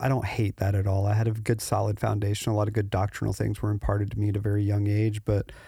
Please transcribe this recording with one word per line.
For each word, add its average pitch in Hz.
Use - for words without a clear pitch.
I 127
don't 135
hate 104
that 98
at 98
all. 98
I 104
had 113
a 113
good, 110
solid 104
foundation. 104
A 104
lot 104
of 107
good 104
doctrinal 101
things 107
were 107
imparted 104
to 110
me 104
at 101
a 101
very 104
young 104
age, 107
but, 101